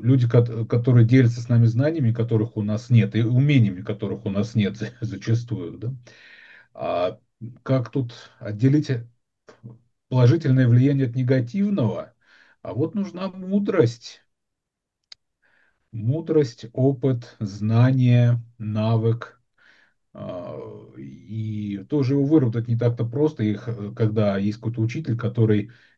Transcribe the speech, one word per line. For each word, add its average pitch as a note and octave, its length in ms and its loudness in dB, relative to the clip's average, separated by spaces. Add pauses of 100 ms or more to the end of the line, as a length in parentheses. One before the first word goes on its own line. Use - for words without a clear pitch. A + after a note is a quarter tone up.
люди, B2 260 4
кот-, A#2 400 2
которые A#2+ 380 4
делятся A#2+ 340 4
с - 80 -6
нами A#2 180 4
знаниями, B2+ 460 0
которых A2+ 440 -2
у G#2+ 60 -2
нас G#2 280 -4
нет, G#2+ 240 4
и A2+ 80 2
умениями, A#2+ 600 2
которых G2+ 420 -8
у G2+ 60 -4
нас G2+ 240 -4
нет G2+ 220 0
<laughs> - 0 -
за-, - 240 -10
зачастую, F#2+ 800 -6
да. B2 140 -8 (800)
А F2 460 -4 (440)
как C3 280 -2
тут B2+ 220 -4 (260)
отделить, B2 500 0
э, A#2 180 -6 (1000)
положительное C3 580 4
влияние C3 400 4
от A#2+ 80 -8
негативного? B2+ 1000 0 (480)
А F2+ 120 -10
вот D3+ 220 -4
нужна F#3+ 340 -6
мудрость. F#3 920 -2 (1700)
Мудрость, C#3 800 -2
опыт, C3 680 0
знание, A#2+ 1040 2 (160)
навык. A2 840 -2 (720)
А, F2+ 440 -12 (400)
и G#2 920 -10
тоже C#3 260 0
его C#3+ 100 0
выработать B2+ 420 2
не A#2 100 0
так-то A#2+ 280 0
просто. D3 380 -2
Их, G#2 260 -2
э, G2+ 260 -10
когда G#2 420 0
есть G#2 220 -2
какой-то A2+ 220 -6
учитель, B2 360 -4
который G#2+ 540 0 (260)